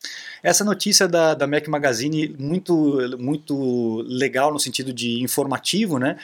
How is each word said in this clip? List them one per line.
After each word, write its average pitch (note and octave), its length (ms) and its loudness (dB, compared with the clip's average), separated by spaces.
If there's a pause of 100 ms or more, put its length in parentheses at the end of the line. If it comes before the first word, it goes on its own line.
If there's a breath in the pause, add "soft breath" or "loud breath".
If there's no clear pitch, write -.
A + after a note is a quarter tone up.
(420 loud breath)
Essa E3+ 220 2
notícia G3+ 420 4
da, E3 280 4
da C#3+ 120 0
Mac D3 220 0
Magazine, D3+ 720 0
muito, D#3 580 2 (220)
muito B2 880 -2
legal B2+ 460 0
no D3 40 -4
sentido C3+ 360 -4
de A#2+ 280 -4
informativo, C#3 800 -2
né? C3+ 240 -2